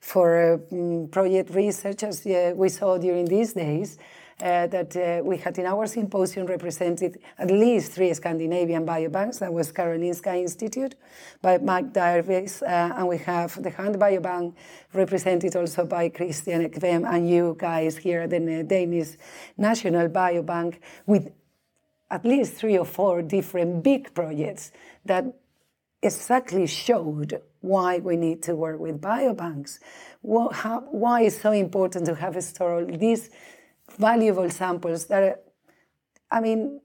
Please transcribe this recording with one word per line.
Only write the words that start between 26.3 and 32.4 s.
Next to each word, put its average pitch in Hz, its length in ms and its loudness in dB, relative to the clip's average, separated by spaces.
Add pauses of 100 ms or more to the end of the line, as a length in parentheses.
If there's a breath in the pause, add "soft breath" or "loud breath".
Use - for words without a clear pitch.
showed 151 760 -2 (220)
why 185 360 2
we 175 180 0
need 165 260 -2
to 170 120 -4
work 160 240 -4
with 160 220 -8
biobanks. 185 800 -4 (420 loud breath)
Wha-, 233 300 0
how, 226 280 -6 (100)
why 240 320 2
it's 214 180 2
so 214 120 2
important 185 520 0
to 165 100 0
have 165 220 -6
a 180 60 -4